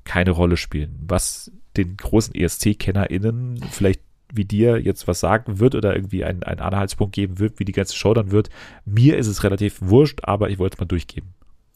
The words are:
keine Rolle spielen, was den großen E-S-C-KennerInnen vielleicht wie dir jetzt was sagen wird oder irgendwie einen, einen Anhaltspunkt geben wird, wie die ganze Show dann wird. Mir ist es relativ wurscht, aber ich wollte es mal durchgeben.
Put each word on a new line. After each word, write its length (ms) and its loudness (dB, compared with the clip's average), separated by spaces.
keine 280 2
Rolle 260 2
spielen, 380 -6
was 440 -4
den 200 -2
großen 380 0
E-S-C-KennerInnen 1300 -2
vielleicht 300 0
wie 120 -2
dir 360 2
jetzt 260 -2
was 120 -2
sagen 400 -2
wird 160 4
oder 200 0
irgendwie 300 -4
einen, 180 -6
einen 160 -6
Anhaltspunkt 540 -2
geben 260 -4
wird, 200 -2
wie 60 -4
die 60 -4
ganze 240 -4
Show 180 2
dann 180 2
wird. 180 2
Mir 340 4
ist 100 0
es 160 -2
relativ 380 0
wurscht, 420 4
aber 260 0
ich 100 -4
wollte 160 -2
es 40 -12
mal 80 -4
durchgeben. 420 -6